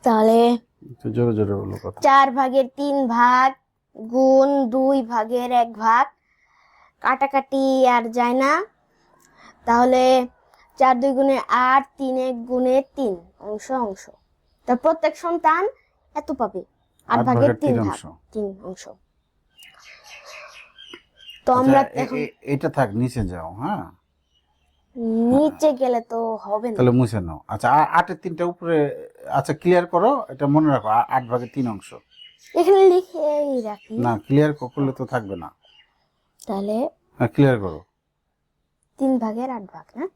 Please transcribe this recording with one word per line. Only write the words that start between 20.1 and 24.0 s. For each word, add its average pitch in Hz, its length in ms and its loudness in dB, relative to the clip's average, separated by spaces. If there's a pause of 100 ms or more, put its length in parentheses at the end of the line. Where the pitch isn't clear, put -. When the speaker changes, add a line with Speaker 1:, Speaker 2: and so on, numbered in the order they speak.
Speaker 1:
তো 262 60 2
Speaker 2:
আচ্ছা, 254 80 4
Speaker 1:
আমরা 269 220 6
Speaker 2:
এ-, - 120 -2
Speaker 1:
এখন 262 240 -6
Speaker 2:
এ-, - 240 -8
এটা 139 280 -4
থাক, 131 240 -2
নিচে 117 340 -4
যাও, 87 260 -12
হ্যাঁ? 131 320 -8 (1500)